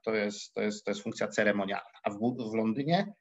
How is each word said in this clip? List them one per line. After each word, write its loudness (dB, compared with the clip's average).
to 0
jest, -2
to 0
jest, -2
to 0
jest -2
funkcja -2
ceremonialna. 0
A -2
w -6
bu-, 0
w -2
Londynie 2